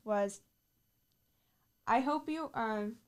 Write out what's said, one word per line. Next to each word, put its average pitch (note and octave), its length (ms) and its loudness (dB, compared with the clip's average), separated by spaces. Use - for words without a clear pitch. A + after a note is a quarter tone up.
was, G3+ 360 0
"I A#3+ 140 4
hope D4 280 0
you D#4 240 -4
are G#3+ 360 -2